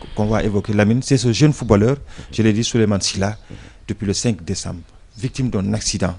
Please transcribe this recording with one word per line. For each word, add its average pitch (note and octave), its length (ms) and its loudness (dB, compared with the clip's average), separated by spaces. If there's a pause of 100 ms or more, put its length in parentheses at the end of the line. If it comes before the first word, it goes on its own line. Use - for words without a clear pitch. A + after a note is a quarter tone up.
(140)
qu'on G#2+ 120 0
va G#2+ 160 2
évoquer, G2+ 300 0
Lamine, G#2 300 4
c'est - 140 4
ce A#2+ 160 2
jeune D3 200 4
footballeur. A2+ 440 2 (360)
Je A2 100 0
l'ai A2 100 6
dit, A2 120 0
Souleymane G#2+ 360 2
Sylla, G2 360 -2 (500)
depuis G2+ 200 -6
le G2+ 60 0
cinq F#2+ 320 -2
décembre, F2 360 -8 (380)
victime C3 320 -4
d'un G2+ 240 0
accident. G2 440 -2